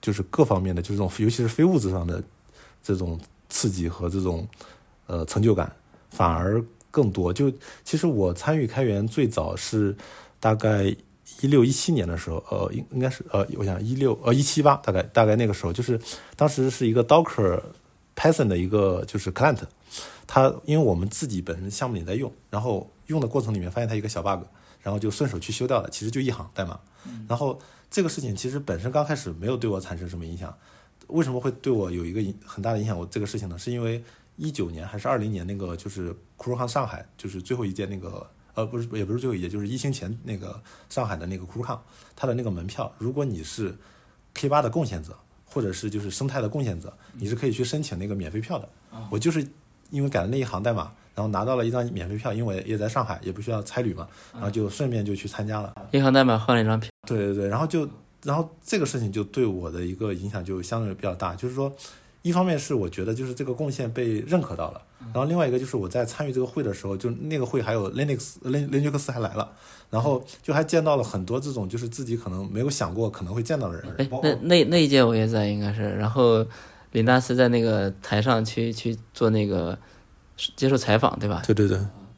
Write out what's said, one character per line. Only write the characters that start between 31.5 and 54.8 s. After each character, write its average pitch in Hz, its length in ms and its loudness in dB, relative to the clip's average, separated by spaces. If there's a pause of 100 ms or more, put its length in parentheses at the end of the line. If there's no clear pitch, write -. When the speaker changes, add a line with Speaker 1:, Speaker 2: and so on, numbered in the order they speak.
Speaker 1:
我 101 180 2
有 87 160 -4
一 85 60 -6
个 107 100 -2
影-， 98 140 -4 (100)
很 - 160 -12
大 113 120 0
的 107 60 0
影 104 60 -2
响？ 104 140 -2
我 90 100 -6
这 107 100 -4
个 104 60 -2
事 101 140 -6
情 95 80 -8
呢， 85 100 -10
是 120 140 -6
因 120 100 -4
为 117 220 -4 (320)
一 156 160 -6
九 95 180 -4
年 82 160 -10
还 104 120 -10
是 104 100 -6
二 131 100 2
零 110 140 -2
年 90 160 -6
那 101 80 -6
个 90 200 -6
就 101 140 -10
是 90 240 -8 (240)
KuberCon 123 300 -4
上 123 200 -2
海， - 180 -12 (120)
就 95 120 -10
是 95 120 -10
最 127 140 -2
后 120 100 -2
一 95 80 -4
届 98 120 -4
那 98 120 -8
个， 92 280 -12 (300)
呃， 110 100 -2
不 117 160 -6
是， 117 120 -6
也 107 100 -2
不 98 100 -2
是 123 60 -2
最 131 100 -4
后 107 60 -2
一 90 60 -4
届， 87 80 -4
就 101 100 -4
是 101 80 -4
疫 127 100 -4
情 139 140 -2
前 107 320 -6
那 107 140 -6
个 92 220 -12 (300)
上 127 160 -2
海 101 100 -4
的 80 120 -8
那 92 100 -6
个 90 80 -10
KuberCon， 117 320 -8 (380)
它 - 100 -6
的 127 80 0
那 123 80 -2
个 117 80 -2
门 87 160 -4
票， 107 320 -8
如 113 140 -4
果 143 140 -2
你 92 180 -4
是 98 320 -6 (580)
K - 140 -2
八 147 140 6
的 117 80 2
贡 160 160 0
献 87 180 -6
者， 82 120 -16 (300)
或 - 160 -4
者 101 100 -2
是 104 180 -4
就 104 100 -4
是 101 100 -6
生 131 180 -2
态 131 140 -2
的 107 60 -2
贡 139 160 -4
献 92 160 -2
者， - 120 -14 (220)
Speaker 2:
嗯。 123 60 -16
Speaker 1:
你 101 80 -4
是 113 80 -2
可 117 100 -4
以 123 60 2
去 123 120 0
申 151 200 -2
请 92 160 -6
那 98 80 -4
个 104 80 -4
免 82 160 -6
费 107 80 -4
票 139 180 -6
的。 - 100 -10 (240)
Speaker 2:
哦。 117 200 -14
Speaker 1:
我 104 80 0
就 160 100 2
是 156 160 0 (440)
因 139 120 -2
为 139 80 0
改 98 120 0
了 87 60 0
那 131 120 0
一 131 40 0
行 98 200 -4
代 117 80 2
码， 98 200 -4 (220)
然 101 100 -4
后 107 40 -2
拿 101 160 0
到 127 140 0
了 117 80 2
一 113 40 0
张 120 180 0
免 90 220 -6
费 104 60 -6
票， 107 180 -4
因 113 120 -2
为 95 200 -4
也 110 120 -2
在 104 100 0
上 113 180 0
海， - 160 -8
也 92 100 -6
不 95 100 -8
需 113 100 -4
要 107 120 -2
差 - 180 -4
旅 107 120 -2
嘛， 85 140 -10 (260)
Speaker 2:
嗯。 - 60 -16
Speaker 1:
然 101 40 -8
后 101 60 -2
就 104 200 0
顺 135 200 -2